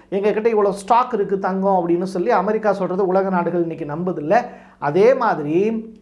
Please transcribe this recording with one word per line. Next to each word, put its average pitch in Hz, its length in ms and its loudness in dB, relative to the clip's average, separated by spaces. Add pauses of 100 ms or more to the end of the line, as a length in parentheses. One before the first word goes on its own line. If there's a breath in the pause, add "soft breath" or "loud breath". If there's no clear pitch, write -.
(100)
"எங்ககிட்ட 208 380 0
இவ்வளோ 208 220 2
ஸ்டாக் 233 440 0
இருக்கு 196 240 -2
தங்கம்" 190 500 0
அப்படின்னு 175 140 0
சொல்லி 190 280 -2
அமெரிக்கா 208 420 0
சொல்றது 190 340 -2
உலக 190 220 2
நாடுகள் 180 320 0
இன்னைக்கு 165 240 -4
நம்புதில்ல. 165 600 -2 (340 loud breath)
அதே 185 360 4
மாதிரி 202 880 0